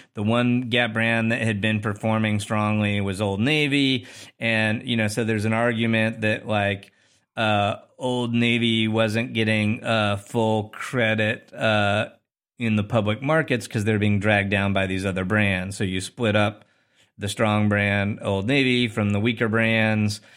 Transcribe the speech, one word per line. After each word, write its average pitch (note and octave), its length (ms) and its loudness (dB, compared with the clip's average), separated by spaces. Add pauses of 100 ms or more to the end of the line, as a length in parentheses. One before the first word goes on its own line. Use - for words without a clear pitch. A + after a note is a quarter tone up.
(140)
The A2 80 -6
one A#2+ 480 0
Gap A#2+ 240 0
brand A2+ 380 0
that B2 100 -2
had A2 200 0
been G#2+ 180 0
performing A2 600 0
strongly G#2 640 0
was G2 200 -2
Old G2 180 -2
Navy. C#3 680 0 (340)
And, A2 480 0
you A#2+ 100 -2
know, G#2+ 100 2
so A2+ 160 -2
there's G#2+ 220 0
an A2 80 0
argument A2+ 680 0
that, G#2+ 240 -2
like, G2+ 460 -2 (440)
uh, G#2+ 420 0 (200)
Old B2 360 -2
Navy A#2 540 2
wasn't A2+ 460 0
getting, A2 500 0
uh, G#2+ 340 0
full A2 520 -2
credit, A2 840 -2
uh, G#2+ 560 0 (500)
in A2+ 160 0
the G#2 80 2
public G#2+ 400 -2
markets C#3+ 440 0
'cause A2 160 -4
they're A2 140 2
being G#2 220 2
dragged G2+ 320 2
down G2 220 2
by F#2+ 120 0
these F#2 200 -2
other F#2 200 -2
brands. G2 500 0
So - 80 -6
you F#2 180 -2
split G#2+ 340 -2
up G#2 300 0 (520)
the G#2 120 -6
strong G#2 400 2
brand, G2+ 540 0
Old G2 240 -2
Navy, B2+ 400 2
from G#2 240 0
the G2+ 80 0
weaker A#2 280 0
brands. A2 720 2 (160)